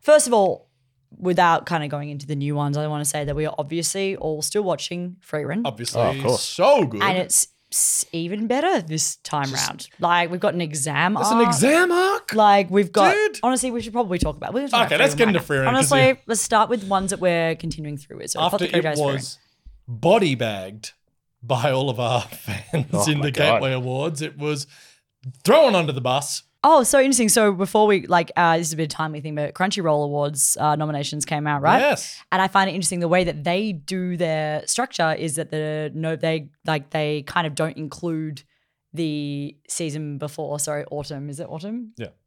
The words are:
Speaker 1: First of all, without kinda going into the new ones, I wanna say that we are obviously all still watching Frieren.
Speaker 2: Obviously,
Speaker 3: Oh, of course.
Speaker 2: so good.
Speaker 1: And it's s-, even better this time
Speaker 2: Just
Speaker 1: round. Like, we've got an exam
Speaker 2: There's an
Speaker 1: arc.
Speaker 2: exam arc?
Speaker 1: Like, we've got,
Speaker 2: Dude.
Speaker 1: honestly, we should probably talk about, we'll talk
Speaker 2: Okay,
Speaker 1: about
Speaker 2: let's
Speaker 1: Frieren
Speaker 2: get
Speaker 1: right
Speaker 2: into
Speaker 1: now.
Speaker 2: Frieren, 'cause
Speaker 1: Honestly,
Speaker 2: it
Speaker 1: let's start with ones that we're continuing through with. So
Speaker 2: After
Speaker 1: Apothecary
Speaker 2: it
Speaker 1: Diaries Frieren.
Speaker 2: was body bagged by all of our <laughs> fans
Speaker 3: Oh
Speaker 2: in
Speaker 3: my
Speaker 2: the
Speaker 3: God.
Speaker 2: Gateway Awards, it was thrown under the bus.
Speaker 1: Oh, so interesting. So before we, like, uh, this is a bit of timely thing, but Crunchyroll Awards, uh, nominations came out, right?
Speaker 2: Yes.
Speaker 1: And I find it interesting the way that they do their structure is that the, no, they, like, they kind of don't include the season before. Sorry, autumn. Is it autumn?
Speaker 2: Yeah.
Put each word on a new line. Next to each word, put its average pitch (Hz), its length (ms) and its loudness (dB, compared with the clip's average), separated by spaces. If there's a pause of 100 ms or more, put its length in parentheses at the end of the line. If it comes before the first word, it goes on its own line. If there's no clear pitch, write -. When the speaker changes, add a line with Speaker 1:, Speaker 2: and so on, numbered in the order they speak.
Speaker 1:
First 294 260 6
of 233 60 2
all, 190 340 2 (500)
without 175 480 4
kinda 156 220 -2
going 147 220 -6
into 143 160 -10
the 147 100 -4
new 143 200 -2
ones, 143 220 0
I 151 100 -2
wanna 147 180 -4
say 147 180 -4
that 143 120 -4
we 156 100 -2
are 151 120 -4
obviously 170 600 -4
all 156 240 -4
still 208 220 -2
watching 175 640 -4
Frieren. 151 400 -4
Speaker 2:
Obviously, 120 360 -4
Speaker 3:
Oh, 104 80 4
of 73 140 -4
course. 123 200 2
Speaker 2:
so 285 420 4
good. - 180 -4
Speaker 1:
And 190 140 0
it's - 300 2 (240)
s-, - 420 0
even 180 340 -4
better 285 340 2
this 156 360 -4
time 139 320 -4
Speaker 2:
Just 135 180 -4
Speaker 1:
round. - 200 -10 (120)
Like, 175 320 2
we've 180 80 -6
got 160 160 0
an 175 60 -2
exam 156 520 0
Speaker 2:
There's 202 160 2
an 226 80 4
Speaker 1:
arc. 233 100 6
Speaker 2:
exam 294 440 4
arc? 381 420 0
Speaker 1:
Like, 202 380 6
we've 196 200 2
got, 220 220 4
Speaker 2:
Dude. 427 300 0
Speaker 1:
honestly, 254 280 0
we 233 100 -4
should 220 120 -12
probably 208 240 -2
talk 156 200 -2
about, - 160 -8
we'll 277 140 -2
talk 233 200 2
Speaker 2:
Okay, - 80 2
Speaker 1:
about 220 80 4
Speaker 2:
let's 269 100 4
Speaker 1:
Frieren - 40 -6
Speaker 2:
get 233 100 4
Speaker 1:
right 208 80 2
Speaker 2:
into 165 40 2
Speaker 1:
now. - 60 -6 (160)
Speaker 2:
Frieren, 131 40 0
'cause 240 100 2
Speaker 1:
Honestly, 269 260 4
Speaker 2:
it 262 260 4
Speaker 1:
let's 220 140 -2
start 214 280 2
with 226 160 -2
ones 190 260 0
that 202 80 -6
we're 170 360 0
continuing 156 420 -10
through - 200 -16
with. - 140 -12
So - 100 -4
Speaker 2:
After 175 140 0 (100)
Speaker 1:
Apothecary 170 140 0
Speaker 2:
it 156 40 0
Speaker 1:
Diaries 151 160 -2
Frieren. 143 140 0
Speaker 2:
was 131 240 -8 (500)
body 156 480 4
bagged 107 580 -6 (500)
by 127 280 0
all 131 180 0
of 117 100 -4
our 120 220 0
<laughs> - 20 -10
fans - 680 -6
Speaker 3:
Oh 101 160 0
Speaker 2:
in 151 100 0
Speaker 3:
my 143 60 -2
Speaker 2:
the 147 60 -2
Speaker 3:
God. 143 300 2
Speaker 2:
Gateway 131 120 0
Awards, 135 480 -4
it 147 160 -10
was 147 280 -4 (800)
thrown 254 320 6
under 165 180 0
the 127 80 -6
bus. 127 420 -2 (200)
Speaker 1:
Oh, 302 200 8
so 269 160 6
interesting. 254 300 4
So 208 240 4
before 196 320 4
we, 202 220 2
like, 170 280 2
uh, 165 220 6
this 170 100 -2
is 156 60 -6
a 156 40 -6
bit 165 60 -2
of 151 60 -4
timely 156 320 -6
thing, 151 140 -8
but 147 180 -4
Crunchyroll 165 500 0
Awards, 143 560 -2
uh, 151 160 2
nominations 151 480 -4
came 151 240 -4
out, 147 140 -2
right? 175 180 4
Speaker 2:
Yes. - 400 -2 (120)
Speaker 1:
And 185 100 2
I 190 60 2
find 190 220 2
it 160 40 -6
interesting 175 260 -2
the 170 80 -2
way 180 160 4
that 151 200 -4
they 190 280 -2
do 180 460 -6
their 156 480 -2
structure 170 480 -2
is 151 220 -4
that 156 160 -6
the, 151 420 -4
no, 160 220 -4
they, 160 340 -4 (160)
like, 151 240 -4
they 151 320 -4
kind 165 240 -4
of 147 100 -6
don't 160 220 -4
include 156 640 -8 (500)
the 147 640 -6 (140)
season 151 480 -6
before. 147 420 -8
Sorry, 147 300 -4
autumn. 143 400 -10
Is 139 100 -12
it 165 80 -10
autumn? 214 480 -12
Speaker 2:
Yeah. 110 120 -10 (200)